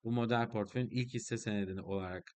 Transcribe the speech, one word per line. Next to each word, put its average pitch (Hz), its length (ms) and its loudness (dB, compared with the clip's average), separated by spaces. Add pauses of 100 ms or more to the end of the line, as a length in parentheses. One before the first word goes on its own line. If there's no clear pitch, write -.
Bu 113 80 0
model 117 360 4
portföyün 107 420 0
ilk 127 240 -2
hisse 117 240 -2
senedini 98 440 -2
olarak 92 540 -4